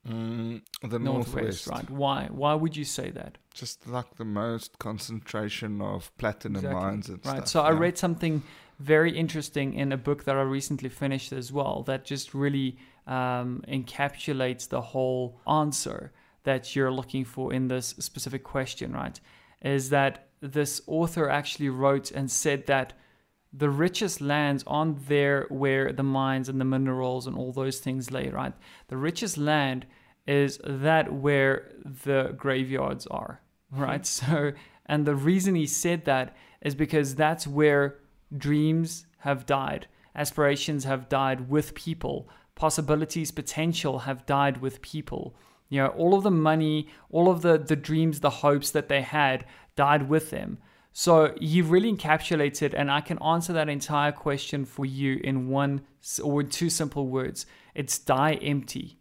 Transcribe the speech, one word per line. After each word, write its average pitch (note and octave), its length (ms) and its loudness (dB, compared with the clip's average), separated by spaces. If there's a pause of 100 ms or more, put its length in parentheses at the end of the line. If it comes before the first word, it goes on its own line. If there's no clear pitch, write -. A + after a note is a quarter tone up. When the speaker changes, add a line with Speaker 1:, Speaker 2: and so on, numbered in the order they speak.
Speaker 1:
Mm, A2+ 540 -6 (200)
the A#2 160 -6
Speaker 2:
Northwest, B2+ 380 -2
Speaker 1:
Northwest. A2 320 -4
Speaker 2:
right? - 220 -8
Why? C3+ 420 -2
Why D3 220 0
would D#3 240 0
you C#3+ 80 -6
say - 260 -6
that? - 260 -14 (160)
Speaker 1:
Just, - 320 -14
like, B2 300 -8
the A#2 80 -10
most A2 560 -4
concentration G#2+ 1000 -6
of G2 360 -6
platinum G#2 380 -4
Speaker 2:
Exactly. F#2 260 -4
Speaker 1:
mines G2 280 -4
and F2+ 160 -12
Speaker 2:
Right. C3+ 100 -4
Speaker 1:
stuff, - 140 -6
Speaker 2:
So D#3+ 120 2
I D#3+ 120 6
Speaker 1:
yeah. D#3 60 4
Speaker 2:
read F3 180 2
something E3 460 0 (360)
very D#3 380 4
interesting D3 560 -2
in C#3 180 -2
a C3+ 60 -2
book C#3+ 260 -2
that C3+ 140 0
I C3+ 40 2
recently C3+ 460 -2
finished C3+ 460 -4
as C3 180 -8
well C#3 320 -2
that C3 220 -4
just - 280 -8
really, C#3 440 0 (300)
um, B2+ 600 -2
encapsulates C3 1040 -4
the B2+ 120 -2
whole B2+ 640 -4
answer - 680 -2 (300)
that C3 320 -2
you're C3 160 2
looking C3 340 -4
for C3 280 -6
in C3 140 0
this B2+ 200 -2 (120)
specific C3+ 440 -8
question, - 500 -6
right? C3+ 260 -8 (420)
Is C3+ 280 0
that C#3 400 2 (100)
this C#3+ 480 -2
author E3 420 0
actually C#3+ 400 -2
wrote C3+ 420 2
and C3+ 200 -4
said C#3 360 0
that C3+ 260 2 (580)
the C#3+ 180 0
richest E3+ 520 0
lands C#3+ 460 0
aren't D3 420 -2
there C#3+ 400 4
where C3+ 420 2
the C#3 120 -2
mines C3+ 440 0
and C3+ 140 -2
the B2+ 40 0
minerals C3 640 0
and - 80 -8
all B2+ 160 -6
those C3+ 280 -4
things C3 320 -6
lay, C3 180 -4
right? C3 240 -6 (340)
The C3 100 -10
richest E3+ 400 -4
land C#3+ 480 0 (420)
is C#3+ 360 2
that D3 480 2
where C#3 600 2 (120)
the C3 540 0
graveyards C3+ 680 -2
are, - 340 -8 (300)
right? C3+ 300 -2
Speaker 1:
Hmm. - 240 -4
Speaker 2:
So, D3 260 2 (340)
and D3+ 200 2
the D3 100 4
reason F3+ 400 4
he D#3 100 2
said E3+ 400 -2
that C3 300 0 (260)
is C#3+ 140 -2
because D3 400 2
that's D#3 320 0
where C#3+ 520 4 (380)
dreams D#3 680 0 (120)
have C#3 260 -2
died, C#3 420 -2 (280)
aspirations D3 680 0
have C3 240 -2
died C3 400 0
with D3 240 0
people, - 560 -6 (260)
possibilities, D#3 760 0
potential D#3 680 -2
have C3 280 -6
died C#3 340 4
with C3 200 -6
people. - 540 -8 (340)
You C#3 120 2
know, C3+ 80 4
all E3+ 240 4
of G3 100 6
the G3+ 80 4
money, D#3 560 4 (220)
all E3+ 200 6
of E3+ 120 4
the, E3+ 160 8
the D3+ 180 2
dreams, D#3 440 2
the D3 100 4
hopes C#3+ 420 2
that D3 180 0
they C#3 120 2
had C3 440 2 (300)
died C#3+ 340 4
with D#3 200 2
them. G1+ 280 -8 (340)
So D#3+ 480 6
he D#3+ 220 4
really F#3 320 4
encapsulated, D3+ 840 0
and C#3+ 160 0
I C#3+ 100 2
can - 220 -6
answer E3+ 300 0
that D#3 160 0
entire D3 420 0
question C#3+ 540 -4
for C#3 200 -6
you C3+ 380 -2
in C3 240 -2
one C#3 340 0 (220)
s-, - 160 -8
or D3 220 0
in C#3+ 80 -2
two E3+ 200 0
simple C#3+ 380 -2
words. C3 380 -4 (300)
It's C3+ 240 -4
die D3 420 4
empty - 600 -4